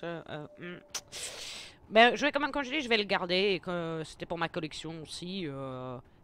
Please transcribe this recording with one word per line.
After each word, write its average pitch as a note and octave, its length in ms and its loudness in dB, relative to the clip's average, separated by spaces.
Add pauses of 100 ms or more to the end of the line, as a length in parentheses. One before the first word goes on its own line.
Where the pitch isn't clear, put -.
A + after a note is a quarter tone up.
euh, E3 260 -8
euh, D3+ 180 -10 (120)
hmm. F3 220 -12 (1080)
Mais A3 260 10
je A3+ 80 0
vais C#4+ 80 4
quand - 80 2
même, C#4+ 120 0
comme C#4+ 120 0
je A3 60 -8
dis, D#4 100 0
je B3 80 -4
vais A3+ 80 6
le G#3 80 4
garder, F#3 500 2
et D#3 60 -2
que E3 440 -4
c'était - 220 -12
pour E3+ 120 -4
ma E3 100 0
collection D#3+ 540 -6
aussi. F3 440 -6
Euh, C3 520 -6 (260)